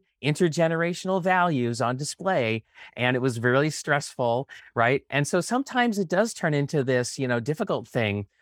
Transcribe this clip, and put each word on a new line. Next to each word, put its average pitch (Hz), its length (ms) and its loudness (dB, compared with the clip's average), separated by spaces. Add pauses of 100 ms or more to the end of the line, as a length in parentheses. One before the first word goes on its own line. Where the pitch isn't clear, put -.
(240)
intergenerational 170 960 0
values 160 600 2
on 123 160 0
display, 139 640 -2 (320)
and 123 220 2
it - 20 0
was 120 220 -2
really 131 280 4
stressful, 139 800 -2 (260)
right? 123 360 2
And 143 180 0
so 180 140 0
sometimes 240 580 -2
it 185 80 -2
does 208 260 0
turn 160 200 -2
into 143 300 0
this, 123 360 0
you 131 80 -2
know, 120 140 0
difficult 151 480 -4
thing. 104 380 -2 (140)